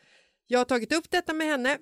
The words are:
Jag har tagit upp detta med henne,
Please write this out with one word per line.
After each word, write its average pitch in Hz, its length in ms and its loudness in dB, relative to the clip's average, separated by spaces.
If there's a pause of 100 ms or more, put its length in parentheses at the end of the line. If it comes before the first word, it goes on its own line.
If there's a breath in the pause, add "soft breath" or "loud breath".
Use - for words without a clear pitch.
(480 soft breath)
Jag 247 120 2
har 247 60 2
tagit 247 280 -2
upp 320 180 -2
detta 349 220 0
med 311 140 -2
henne, 277 340 0